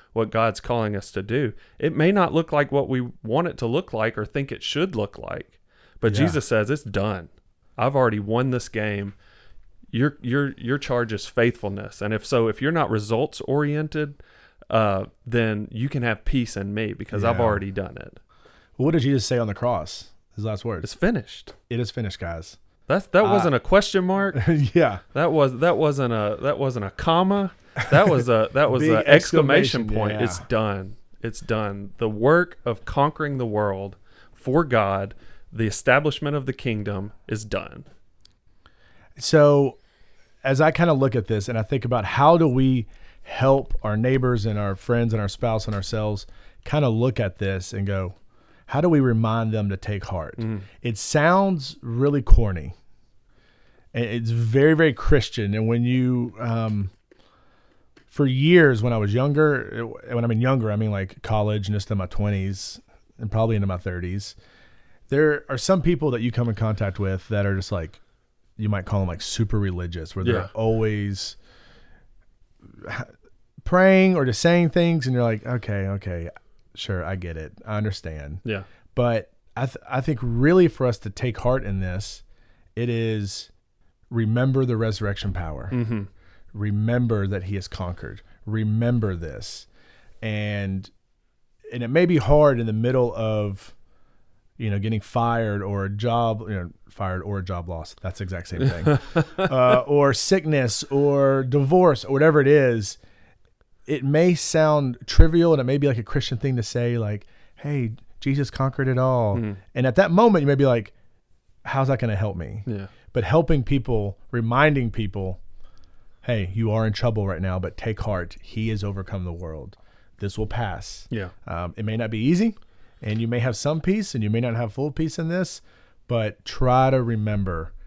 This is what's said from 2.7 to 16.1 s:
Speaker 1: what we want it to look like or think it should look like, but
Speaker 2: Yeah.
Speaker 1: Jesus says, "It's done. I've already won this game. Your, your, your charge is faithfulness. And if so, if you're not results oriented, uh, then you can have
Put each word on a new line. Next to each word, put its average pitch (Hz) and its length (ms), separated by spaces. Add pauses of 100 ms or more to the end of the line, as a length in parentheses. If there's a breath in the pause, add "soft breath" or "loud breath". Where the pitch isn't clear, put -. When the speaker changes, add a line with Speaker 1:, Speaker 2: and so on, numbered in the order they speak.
Speaker 1:
what 139 160
we 127 200 (140)
want 131 260
it - 100
to 120 80
look 139 260
like 113 260
or 107 80
think 139 260
it 101 120
should 175 320
look 104 200
like, - 440 (400 soft breath)
but 113 120
Speaker 2:
Yeah. 98 140
Speaker 1:
Jesus 160 200
says, 107 240
"It's 147 120
done. 98 460 (500)
I've 127 180
already 117 240
won 117 300
this 123 180
game. 101 460 (760 soft breath)
Your, 139 300
your, 135 380
your 120 180
charge 120 360
is 104 140
faithfulness. 104 760
And 104 100
if 107 140
so, 113 220
if 104 120
you're 139 120
not 160 180
results 110 520
oriented, 147 800 (460 soft breath)
uh, 104 380 (180)
then 110 460
you 117 180
can 139 140
have 113 240